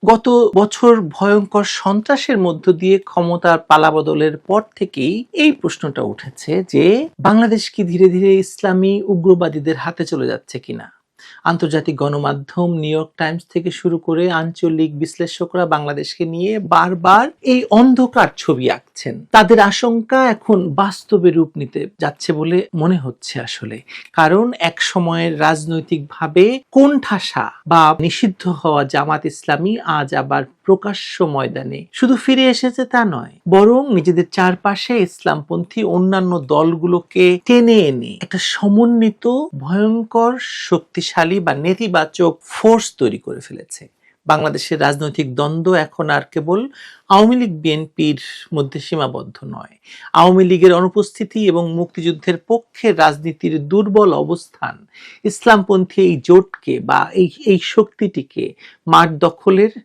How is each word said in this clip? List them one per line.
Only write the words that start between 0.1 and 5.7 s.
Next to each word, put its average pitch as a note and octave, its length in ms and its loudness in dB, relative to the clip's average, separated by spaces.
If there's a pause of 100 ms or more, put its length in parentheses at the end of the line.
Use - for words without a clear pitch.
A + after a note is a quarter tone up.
গত A3+ 160 4 (340)
বছর A3 320 4 (240)
ভয়ঙ্কর G3+ 480 0 (160)
সন্ত্রাসের A3 640 -2
মধ্য E3 180 -4 (160)
দিয়ে F#3 160 2 (140)
ক্ষমতার F3 480 0 (100)
পালাবদলের D#3 680 2 (140)
পর G3+ 120 2 (180)
থেকেই D#3 360 -4 (280)
এই D4+ 80 4 (100)
প্রশ্নটা C#3+ 420 -6 (100)